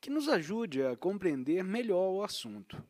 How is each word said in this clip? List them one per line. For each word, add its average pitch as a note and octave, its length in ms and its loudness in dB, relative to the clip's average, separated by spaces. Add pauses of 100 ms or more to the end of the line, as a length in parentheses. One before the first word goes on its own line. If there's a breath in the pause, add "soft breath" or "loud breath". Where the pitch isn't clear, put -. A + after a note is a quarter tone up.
que - 100 -8
nos D4 180 0
ajude F3+ 540 2
a B2+ 140 2
compreender E3+ 640 0
melhor F#3+ 480 2
o F#3+ 140 -2
assunto. G#3 640 -10